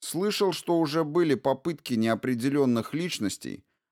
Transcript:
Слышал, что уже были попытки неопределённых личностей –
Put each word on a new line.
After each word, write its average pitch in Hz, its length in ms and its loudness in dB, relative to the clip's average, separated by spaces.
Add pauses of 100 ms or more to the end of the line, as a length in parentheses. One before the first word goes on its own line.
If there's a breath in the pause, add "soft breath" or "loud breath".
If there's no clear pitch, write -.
Слышал, 196 520 0
что 170 260 0
уже 160 240 2
были 156 320 2
попытки 135 600 -2
неопределённых 120 1000 0
личностей – 143 680 -6 (280)